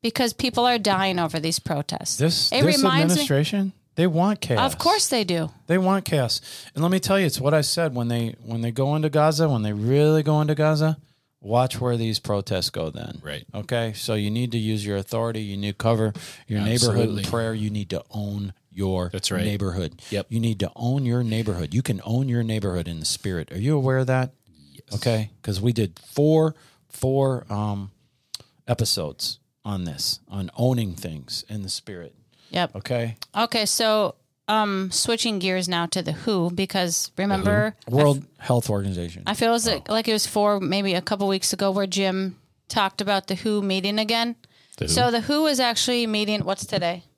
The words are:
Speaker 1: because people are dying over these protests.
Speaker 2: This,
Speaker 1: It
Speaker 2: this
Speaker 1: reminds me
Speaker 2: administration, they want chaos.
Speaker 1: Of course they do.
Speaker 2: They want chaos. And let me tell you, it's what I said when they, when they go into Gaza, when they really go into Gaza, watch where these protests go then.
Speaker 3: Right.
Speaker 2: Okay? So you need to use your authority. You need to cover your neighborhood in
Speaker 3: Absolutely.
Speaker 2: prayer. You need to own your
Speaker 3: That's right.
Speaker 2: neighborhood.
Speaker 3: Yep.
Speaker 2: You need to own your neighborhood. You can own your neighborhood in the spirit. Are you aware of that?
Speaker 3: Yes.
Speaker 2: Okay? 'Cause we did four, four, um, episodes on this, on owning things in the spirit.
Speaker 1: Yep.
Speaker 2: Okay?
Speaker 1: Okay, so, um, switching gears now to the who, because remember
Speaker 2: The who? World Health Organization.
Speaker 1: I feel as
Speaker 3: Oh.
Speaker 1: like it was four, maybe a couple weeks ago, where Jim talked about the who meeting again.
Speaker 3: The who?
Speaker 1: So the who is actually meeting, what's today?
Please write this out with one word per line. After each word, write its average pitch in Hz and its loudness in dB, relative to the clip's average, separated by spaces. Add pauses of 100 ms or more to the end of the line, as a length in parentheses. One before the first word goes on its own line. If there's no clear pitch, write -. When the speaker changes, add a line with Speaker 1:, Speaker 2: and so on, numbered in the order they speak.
Speaker 1:
because 233 0
people 247 0
are 247 4
dying 190 2
over 165 0
these 165 0
protests. - -4
Speaker 2:
This, 160 2
Speaker 1:
It - 4
Speaker 2:
this - 4
Speaker 1:
reminds 269 4
me 294 2
Speaker 2:
administration, 185 2 (240)
they 170 4
want 185 2
chaos. 127 0 (120)
Speaker 1:
Of - -10
course 392 2
they 233 2
do. 170 -2 (160)
Speaker 2:
They 175 2
want 190 2
chaos. 131 0 (340)
And 147 -2
let 175 2
me 185 2
tell 190 2
you, 185 4
it's 135 -2
what 143 2
I 156 6
said 151 0
when 120 0
they, 117 -2 (100)
when 113 -4
they 117 0
go 135 0
into 156 0
Gaza, 156 4
when 120 2
they 107 0
really 143 4
go 151 4
into 151 2
Gaza, 156 2 (440)
watch 117 2
where 123 2
these 113 0
protests 98 -2
go 80 -4
then. - -12
Speaker 3:
Right. 73 -10 (100)
Speaker 2:
Okay? 113 -2
So 110 -4
you 104 0
need 117 -2
to 120 0
use 107 -2
your 101 -2
authority. 113 -4
You 101 -6
need 101 -4
to - -6
cover 110 2 (340)
your 104 -2
neighborhood 113 2
in 110 2
Speaker 3:
Absolutely. 98 -2
Speaker 2:
prayer. 113 -2
You 107 -2
need 104 -6
to 90 -6
own 101 -6 (180)
your 92 -2
Speaker 3:
That's 95 -4
right. 90 0
Speaker 2:
neighborhood. 95 -2 (100)
Speaker 3:
Yep. 98 -4
Speaker 2:
You 113 -4
need 113 -2
to 95 -2
own 131 0
your 120 0
neighborhood. 104 -2
You 123 2
can 98 -2
own 127 0
your 120 0
neighborhood 98 -2
in 82 -8
the 78 -6
spirit. 87 -4
Are 90 -8
you 135 2
aware 131 2
of 131 2
that? 131 0 (380)
Speaker 3:
Yes. - -14
Speaker 2:
Okay? 110 0 (120)
'Cause 98 -4
we 120 2
did 107 0
four, 156 4 (340)
four, 135 0
um, 101 -4 (760)
episodes - -2 (260)
on 98 -4
this, 73 -6
on 98 -6
owning 117 0
things 78 -10
in 107 -8
the 92 -10
spirit. 90 -12 (360)
Speaker 1:
Yep. 175 -4
Speaker 2:
Okay? 117 -4 (200)
Speaker 1:
Okay, 220 0
so, 214 2 (320)
um, 202 0
switching 226 -2
gears 185 -2
now 170 0
to 175 -4
the 156 -4
who, 175 0
because 180 -2
remember 202 2 (100)
Speaker 2:
The 120 -8
who? 120 2
World 143 4 (140)
Health 120 0
Organization. 90 -2
Speaker 1:
I 208 -2
feel 226 2
as 233 0
Speaker 3:
Oh. 180 -2
Speaker 1:
like 220 0
it 226 2
was 214 0
four, 208 2
maybe 196 0
a 180 0
couple 196 -2
weeks 196 0
ago, 196 0
where 196 0
Jim 190 -2 (320)
talked - 0
about 196 0
the 190 -2
who 208 -2
meeting 196 0
again. 233 -2 (420)
Speaker 3:
The - -4
who? - -4
Speaker 1:
So 247 4
the 233 0
who 294 0
is 269 2
actually 240 0
meeting, 214 -2
what's 196 -4
today? 175 -4 (120)